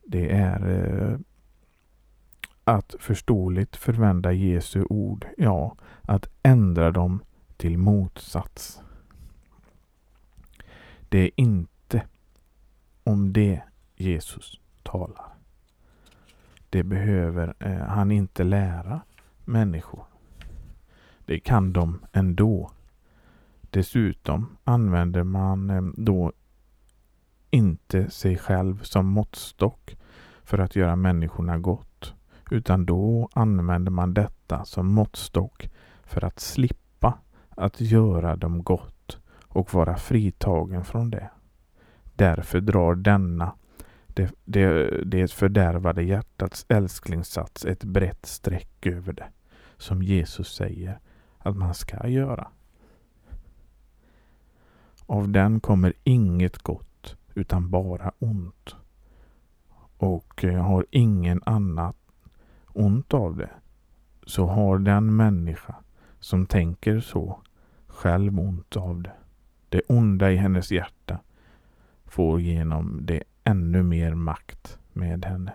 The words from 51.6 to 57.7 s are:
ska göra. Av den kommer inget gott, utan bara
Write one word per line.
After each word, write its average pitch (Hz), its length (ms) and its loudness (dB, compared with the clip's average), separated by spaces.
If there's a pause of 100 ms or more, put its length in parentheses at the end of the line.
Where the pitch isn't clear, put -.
ska - 340 -8
göra. 131 400 -2 (2500)
Av 101 240 0
den 101 300 4
kommer 92 340 4 (100)
inget 92 540 4
gott, - 600 -12 (160)
utan 92 360 -2
bara 90 500 -2